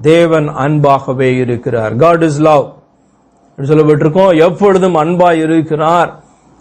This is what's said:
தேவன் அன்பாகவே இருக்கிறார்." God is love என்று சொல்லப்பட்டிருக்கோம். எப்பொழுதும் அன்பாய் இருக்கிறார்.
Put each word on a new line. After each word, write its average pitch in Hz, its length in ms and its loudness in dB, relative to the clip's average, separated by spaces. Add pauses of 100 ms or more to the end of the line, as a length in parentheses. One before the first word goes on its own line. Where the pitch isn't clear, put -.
தேவன் 160 480 2
அன்பாகவே 139 720 -2
இருக்கிறார்." 120 760 -4
God 120 40 -2
is 160 380 0
love 151 340 0 (840)
என்று 143 180 -2
சொல்லப்பட்டிருக்கோம். 156 640 2
எப்பொழுதும் 185 560 0
அன்பாய் 175 380 0
இருக்கிறார். 160 920 -2 (380)